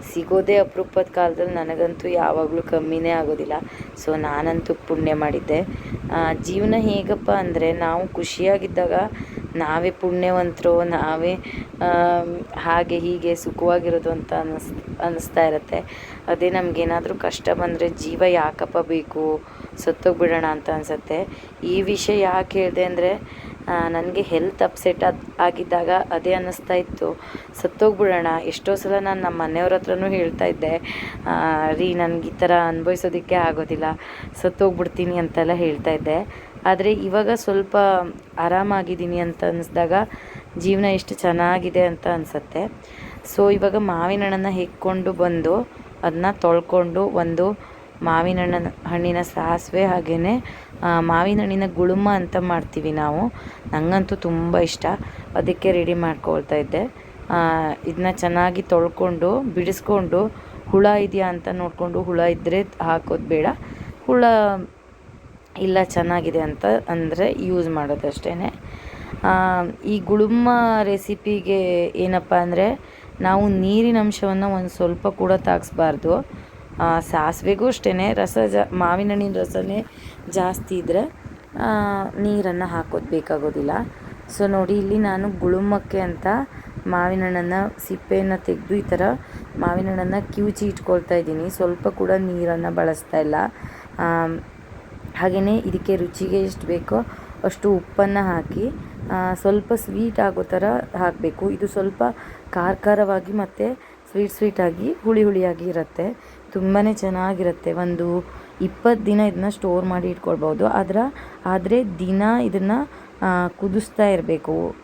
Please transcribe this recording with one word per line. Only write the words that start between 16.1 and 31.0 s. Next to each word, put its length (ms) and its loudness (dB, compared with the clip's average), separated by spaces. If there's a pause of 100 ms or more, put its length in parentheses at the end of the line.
ಅದೇ 220 2
ನಮ್ಗೇನಾದ್ರೂ 680 0
ಕಷ್ಟ 340 -4
ಬಂದ್ರೆ 400 0
ಜೀವ 340 -2
ಯಾಕಪ್ಪ 540 2
ಬೇಕು, 640 -2 (360)
ಸತ್ತೋಗ್ಬಿಡೋಣ 680 2
ಅಂತ 240 -2
ಅನ್ಸತ್ತೆ. 580 -4 (360)
ಈ 180 0
ವಿಷಯ 380 0
ಯಾಕೆ 400 2
ಹೇಳ್ದೆ 240 2
ಅಂದ್ರೆ, 300 2 (540)
ಆ, 220 0
ನನಗೆ 320 -2
ಹೆಲ್ತ್ 420 0
ಅಪ್ಸೆಟ್ 400 0
ಆದ್-, 380 0
ಆಗಿದ್ದಾಗ 480 0 (220)
ಅದೇ 220 0
ಅನ್ನಿಸ್ತಾ 400 -4
ಇತ್ತು, 460 -2 (420)
ಸತ್ತೋಗ್ಬಿಡೋಣ. 680 2 (160)
ಎಷ್ಟೋ 320 -2
ಸಲ 240 -2
ನಾನು 220 -2
ನಮ್ಮ 200 -2
ಮನೆಯವ್ರ 320 2
ಹತ್ರನೂ 340 0
ಹೇಳ್ತಾ 380 0
ಇದ್ದೆ, 320 0 (480)